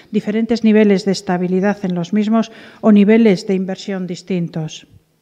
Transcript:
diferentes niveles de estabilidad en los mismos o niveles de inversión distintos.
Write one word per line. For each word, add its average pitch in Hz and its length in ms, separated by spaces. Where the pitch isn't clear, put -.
diferentes 220 540
niveles 208 400
de 196 80
estabilidad 185 720
en 180 100
los 170 180
mismos 214 380
o 220 100
niveles 208 560
de 196 80
inversión 185 540
distintos. 170 800